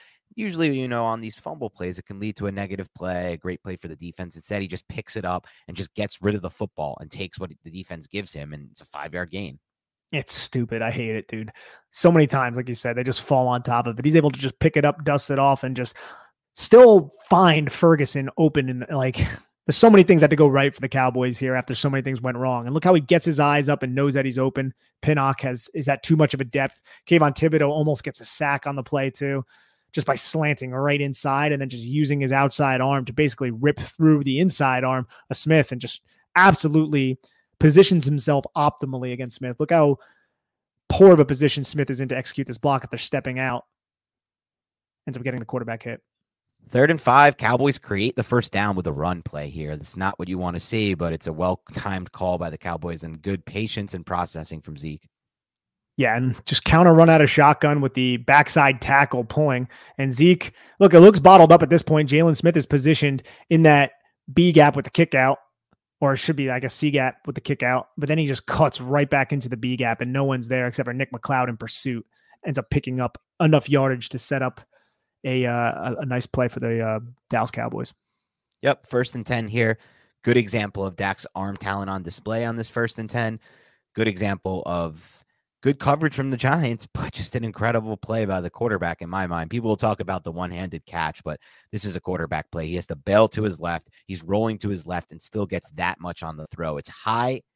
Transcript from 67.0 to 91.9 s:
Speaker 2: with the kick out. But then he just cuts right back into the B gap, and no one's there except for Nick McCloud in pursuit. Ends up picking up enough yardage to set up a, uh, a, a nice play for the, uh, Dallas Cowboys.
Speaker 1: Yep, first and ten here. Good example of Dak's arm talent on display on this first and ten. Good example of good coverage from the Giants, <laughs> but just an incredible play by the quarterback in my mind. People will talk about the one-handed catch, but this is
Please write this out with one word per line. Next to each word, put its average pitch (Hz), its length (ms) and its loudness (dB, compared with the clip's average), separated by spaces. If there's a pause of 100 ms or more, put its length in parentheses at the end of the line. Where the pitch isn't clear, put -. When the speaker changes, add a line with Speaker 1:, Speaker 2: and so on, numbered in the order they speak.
Speaker 2:
with 135 100 -10
the - 40 -10
kick - 220 -6
out. 123 340 -2
But 143 120 -4
then 151 100 0
he 156 80 0
just 135 200 -6
cuts - 340 0
right 139 280 0
back 135 240 0
into 127 160 -4
the 123 80 -8
B 123 200 -4
gap, 120 260 -4
and 123 100 -6
no 139 120 -2
one's 127 240 -4
there 127 180 -2
except 123 200 -6
for 123 60 -6
Nick 131 200 -6
McCloud 127 360 -2
in 120 80 -8
pursuit. 117 480 -8 (400)
Ends 147 140 -6
up 127 120 -8
picking 127 300 -4
up 120 160 -6 (240)
enough 156 300 2
yardage 135 400 -2
to 131 80 -10
set 135 240 -6
up 127 180 -6 (640)
a, 127 220 -2
uh, 120 60 -2
a, 120 480 -4
a 143 60 -8
nice 123 200 -6
play 123 220 -4
for - 120 -10
the, 117 260 -4
uh, 110 140 -4 (300)
Dallas 120 200 -2
Cowboys. 117 440 -10 (640)
Speaker 1:
Yep, - 260 -4
first 123 280 -4
and 120 100 -10
ten 113 240 -6
here. 113 300 -2 (440)
Good 120 140 2
example 104 480 -2
of 95 100 -8
Dak's 98 400 -6
arm 98 220 -8
talent 98 320 -6
on 95 140 -8
display 110 420 -8
on 117 120 -6
this 113 120 -8
first 117 300 -6
and 110 100 -10
ten. 113 320 -6 (540)
Good 113 140 -2
example 95 580 -4
of 82 580 -8 (380)
good 139 180 -2
coverage 147 340 -2
from 135 160 -6
the 131 60 -4
Giants, 131 500 -2
<laughs> - 80 -14
but - 180 -8
just - 220 -10
an 117 80 -6
incredible 110 540 -4
play 110 280 -6
by 95 160 -4
the 87 100 -10
quarterback 90 520 -6
in 82 60 -12
my 95 180 -6
mind. 82 240 -8
People 117 180 -6
will 107 80 0
talk 107 220 -2
about 92 240 -8
the 85 80 -10
one-handed 87 560 -10
catch, 80 380 -8
but 76 160 -10 (320)
this 107 120 -10
is 92 120 -8